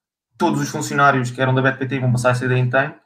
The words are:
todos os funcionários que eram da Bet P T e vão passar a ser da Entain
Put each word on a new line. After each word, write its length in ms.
todos 220
os 80
funcionários 640
que 100
eram 140
da 80
Bet 160
P 80
T 100
e 40
vão 120
passar 180
a 40
ser 140
da 100
Entain 360